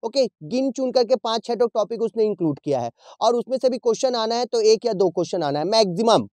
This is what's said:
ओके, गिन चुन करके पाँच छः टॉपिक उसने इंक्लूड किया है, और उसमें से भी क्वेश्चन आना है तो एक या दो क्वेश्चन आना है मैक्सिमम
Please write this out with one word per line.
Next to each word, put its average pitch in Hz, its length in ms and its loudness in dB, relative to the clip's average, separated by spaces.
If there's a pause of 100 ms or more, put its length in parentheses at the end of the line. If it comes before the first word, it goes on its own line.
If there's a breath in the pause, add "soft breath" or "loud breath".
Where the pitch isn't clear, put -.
ओके, 247 220 0 (180)
गिन 247 280 -2
चुन 262 200 -4
करके 254 240 2
पाँच 226 300 -4
छः 240 100 -4
टॉपिक 214 460 -2
उसने 220 220 -2
इंक्लूड 165 360 -2
किया 139 200 -2
है, 120 120 -6 (300 loud breath)
और 226 140 2
उसमें 240 220 -4
से 254 120 2
भी 254 80 -4
क्वेश्चन 247 380 -2
आना 226 200 -2
है 247 100 -2
तो 233 160 -4
एक 220 240 4
या 226 80 0
दो 185 160 2
क्वेश्चन 170 340 -4
आना 143 160 0
है 156 60 -4
मैक्सिमम 196 680 2